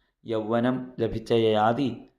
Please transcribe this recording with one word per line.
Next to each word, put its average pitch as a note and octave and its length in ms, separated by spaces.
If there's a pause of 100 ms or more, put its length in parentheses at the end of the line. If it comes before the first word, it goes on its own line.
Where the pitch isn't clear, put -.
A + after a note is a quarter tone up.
(240)
യൗവനം A#2 760
ലഭിച്ച A2+ 340
യയാതി A2+ 560 (300)